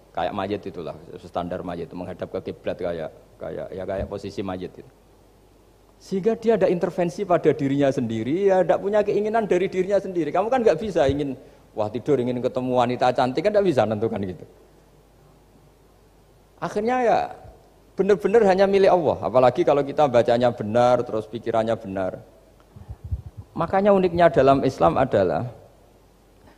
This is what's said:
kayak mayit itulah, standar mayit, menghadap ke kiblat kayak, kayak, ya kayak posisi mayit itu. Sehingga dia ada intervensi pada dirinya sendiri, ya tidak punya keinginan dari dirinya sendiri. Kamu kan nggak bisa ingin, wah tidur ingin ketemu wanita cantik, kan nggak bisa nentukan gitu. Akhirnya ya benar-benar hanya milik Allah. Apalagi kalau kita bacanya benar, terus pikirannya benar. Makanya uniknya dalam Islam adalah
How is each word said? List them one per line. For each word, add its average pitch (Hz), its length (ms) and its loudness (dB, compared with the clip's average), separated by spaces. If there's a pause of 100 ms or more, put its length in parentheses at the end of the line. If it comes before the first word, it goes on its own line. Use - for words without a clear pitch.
kayak - 240 -6
mayit 98 320 -6
itulah, 80 320 -12 (240)
standar 87 400 -8
mayit, 87 320 -10
menghadap 87 320 -12
ke 90 240 -10
kiblat 90 320 -10
kayak, 85 320 -8 (240)
kayak, 82 320 -12
ya 92 160 -12
kayak 98 240 -6
posisi 101 320 -10
mayit 92 320 -10
itu. - 160 -20 (1120)
Sehingga 196 320 -2
dia 226 240 0
ada 185 80 2
intervensi 175 560 -2
pada 165 320 2
dirinya 139 400 0
sendiri, 127 560 -2
ya 185 160 4
tidak 170 160 0
punya 202 240 0
keinginan 214 400 -2
dari 180 240 0
dirinya 185 320 -2
sendiri. 170 320 -4
Kamu 190 160 -2
kan 247 160 0
nggak 160 160 4
bisa 185 240 0
ingin, 139 320 -2 (400)
wah 107 100 -2
tidur 123 300 -2
ingin 123 240 -2
ketemu 127 320 -4
wanita 123 400 2
cantik, 131 320 0
kan 208 80 0
nggak 202 160 2
bisa 123 160 2
nentukan 110 400 -2
gitu. 90 180 -10 (2250)
Akhirnya 208 480 -2
ya 190 120 4 (760)
benar-benar 196 560 2
hanya 190 160 4
milik 196 240 4
Allah. 139 320 2
Apalagi 123 400 4
kalau 143 240 2
kita 139 240 2
bacanya 120 400 4
benar, 120 560 2
terus 107 240 -6
pikirannya 113 480 -2
benar. 95 480 -6 (1300)
Makanya 196 400 2
uniknya 175 400 4
dalam 139 320 4
Islam 160 320 2
adalah 98 480 2 (1120)